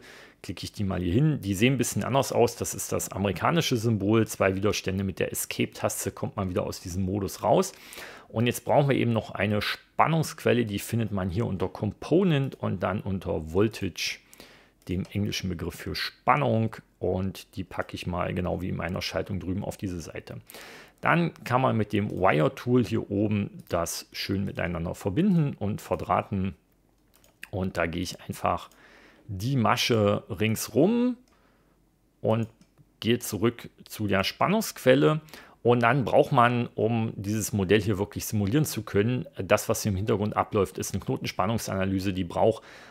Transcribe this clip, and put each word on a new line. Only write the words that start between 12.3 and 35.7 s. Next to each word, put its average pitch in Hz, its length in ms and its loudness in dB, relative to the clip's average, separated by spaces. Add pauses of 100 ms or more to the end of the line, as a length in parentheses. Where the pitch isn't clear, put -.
und 104 280 -4
dann 95 180 0
unter 87 520 -4
Voltage, 101 680 0 (680)
dem 90 240 -4
englischen 101 380 -4
Begriff 85 240 -6
für - 200 -8
Spannung. 117 840 0 (240)
Und 92 560 -4
die 95 80 -6
packe - 320 -8
ich - 100 -12
mal 87 260 -2
genau 87 300 -2
wie 95 80 -4
in 95 60 -4
meiner 87 260 -4
Schaltung 87 380 -4
drüben 92 220 -4
auf - 140 -8
diese 90 240 -8
Seite. - 380 -12 (640)
Dann 160 340 2 (100)
kann 123 160 2
man 120 160 2
mit 107 160 0
dem 104 180 0
Wire-Tool 123 720 4
hier - 280 -2
oben 101 580 0
das - 440 -4
schön 98 340 -2
miteinander 87 480 -4
verbinden 156 640 2
und 104 240 -4
verdrahten. 98 720 -2 (960)
Und 95 260 -4
da 85 80 0
gehe 85 160 -2
ich - 220 -8
einfach - 480 -4 (580)
die 110 280 -4
Masche 107 760 4
ringsrum 175 880 2 (1040)
und 113 260 2 (520)
gehe 113 180 2
zurück 113 500 -2 (160)
zu - 220 -6
der 98 180 2
Spannungsquelle. 156 960 2 (420)
Und 120 180 4